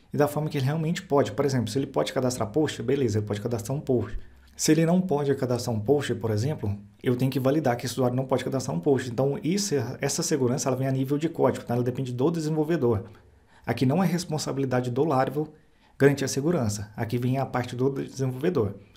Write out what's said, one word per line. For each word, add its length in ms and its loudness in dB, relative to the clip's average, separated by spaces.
e 20 -4
da 120 4
forma 220 -4
que 80 -4
ele 80 0
realmente 360 -2
pode. 320 2
Por 100 0
exemplo, 260 0
se 80 -4
ele 100 0
pode 260 -2
cadastrar 360 0
post, 320 0
beleza, 380 0
ele 60 -2
pode 160 -4
cadastrar 360 -4
um 40 -6
post. 360 0
Se 160 2
ele 140 4
não 160 4
pode 340 2
cadastrar 400 -2
um 40 -2
post, 360 2
por 160 -2
exemplo, 460 -2
eu 140 2
tenho 120 0
que 120 -2
validar 340 2
que 100 -6
esse 100 -8
usuário 200 2
não 100 -2
pode 200 -2
cadastrar 320 -2
um 20 -4
post. 300 2
Então, 340 0
isso, 320 0
essa 240 -2
segurança 460 0
ela 80 2
vem 100 0
a 40 0
nível 260 0
de 100 0
código, 380 0
tá? 80 -4
Ela 100 2
depende 300 -4
do 180 2
desenvolvedor. 800 0
Aqui 200 0
não 160 2
é 60 4
responsabilidade 840 -2
do 120 2
Laravel 500 0
garantir 260 6
a 60 -2
segurança. 680 0
Aqui 220 -2
vem 200 0
a 80 -2
parte 300 -4
do 140 2
desenvolvedor. 840 -2